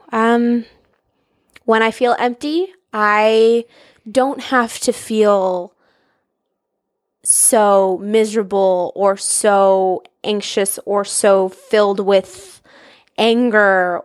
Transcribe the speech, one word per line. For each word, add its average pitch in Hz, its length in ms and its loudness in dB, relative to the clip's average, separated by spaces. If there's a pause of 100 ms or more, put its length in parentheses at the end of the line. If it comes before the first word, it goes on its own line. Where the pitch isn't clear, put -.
(120)
um, 233 540 0 (1000)
when 220 180 2
I 226 80 0
feel 240 280 -2
empty, 294 540 -4 (180)
I 220 760 2 (460)
don't 262 300 -2
have 247 400 -2
to 247 100 0
feel 202 800 -2 (1500)
so 196 800 0
miserable 202 920 -2
or 196 220 0
so 196 840 0 (200)
anxious 202 600 -4
or 202 200 -2
so 196 440 2
filled 202 500 -2
with - 640 -2 (560)
anger 208 880 2